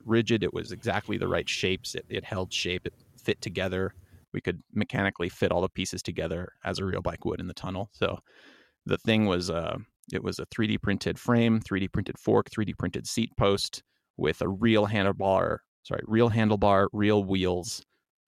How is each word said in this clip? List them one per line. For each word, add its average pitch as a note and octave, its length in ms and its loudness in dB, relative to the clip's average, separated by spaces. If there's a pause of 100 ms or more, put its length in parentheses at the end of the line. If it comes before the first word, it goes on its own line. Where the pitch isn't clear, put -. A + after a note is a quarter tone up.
rigid. A2 400 2
It - 100 -2
was F2 160 -8
exactly G2+ 480 -4
the F#2 100 -2
right F2 200 -2
shapes. - 480 -2
It, - 120 -10
it G#2+ 160 -6
held F#2 280 -6
shape. F2+ 340 -4
It - 80 -12 (260)
fit - 200 -2
together. F#2 520 -4 (400)
We G2 80 -4
could - 220 -4 (100)
mechanically G2 560 -2
fit F#2 220 0
all F2 120 2
the F#2 60 0
pieces F#2 320 -6
together F2 520 -6 (120)
as F#2 140 -4
a F#2+ 60 -4
real F#2+ 180 -2
bike E2+ 220 -4
would - 160 -2
in F2+ 80 -6
the F2 60 -10
tunnel. F#2+ 380 -8
So F#2 280 -2 (680)
the A#2+ 120 0
thing A2 280 4
was, F2+ 240 2
uh, E2 280 -2 (340)
it - 100 -4
was F#2+ 160 -4
a - 80 -6
three G#2+ 220 0
D G#2+ 100 0
printed - 400 -2
frame, A#2 420 4
three G2 200 -2
D F#2+ 80 -2
printed - 320 -4
fork, G#2+ 300 2
three A2 140 -2
D F2+ 80 -4
printed - 360 -6
seat - 280 -4
post G2+ 460 0 (360)
with D#2 240 0
a - 60 0
real G#2 380 4
handlebar, G2 720 2 (260)
sorry, - 220 -6
real A2+ 240 6
handlebar, G#2 640 4
real G#2 320 4
wheels, F#2 580 -2 (460)